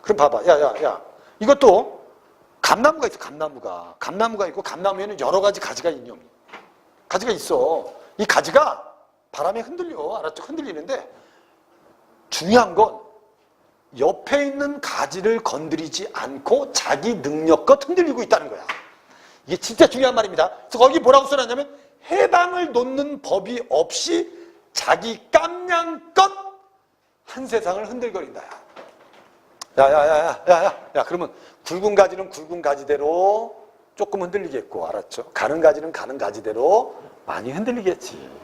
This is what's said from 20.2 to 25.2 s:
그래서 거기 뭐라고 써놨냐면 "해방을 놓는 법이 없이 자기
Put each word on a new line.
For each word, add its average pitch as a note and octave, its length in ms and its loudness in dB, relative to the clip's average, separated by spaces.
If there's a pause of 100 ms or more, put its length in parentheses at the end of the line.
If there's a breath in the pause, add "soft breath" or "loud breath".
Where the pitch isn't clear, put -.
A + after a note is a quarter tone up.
그래서 A#3+ 100 -10
거기 C#4+ 220 6
뭐라고 C4+ 260 6
써놨냐면 C4 500 -4 (340 loud breath)
"해방을 F4+ 640 2
놓는 C#4 500 -4
법이 G#3+ 460 -4
없이 - 640 0 (420 loud breath)
자기 F#3 480 -2 (120)